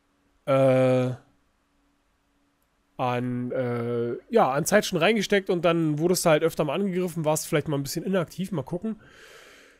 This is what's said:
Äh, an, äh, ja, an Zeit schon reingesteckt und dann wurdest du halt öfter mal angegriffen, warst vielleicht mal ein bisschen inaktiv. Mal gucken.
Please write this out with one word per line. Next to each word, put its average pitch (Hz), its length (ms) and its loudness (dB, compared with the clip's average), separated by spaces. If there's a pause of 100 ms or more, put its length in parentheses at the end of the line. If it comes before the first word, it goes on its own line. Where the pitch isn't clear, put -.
(440)
Äh, 131 680 4 (1800)
an, 123 560 -4
äh, 120 640 -4 (120)
ja, 202 220 4
an 143 140 0
Zeit 202 200 2
schon - 140 -4
reingesteckt 196 520 0
und 175 140 0
dann 165 340 2
wurdest 175 260 0
du 175 60 4
halt 156 120 4
öfter 160 220 0
mal 143 100 -2
angegriffen, 180 500 -2
warst 151 220 0
vielleicht 151 220 -2
mal 151 80 -2
ein 143 60 -2
bisschen 151 220 -8
inaktiv. 185 460 -4
Mal 147 140 -4
gucken. 214 360 -8 (800)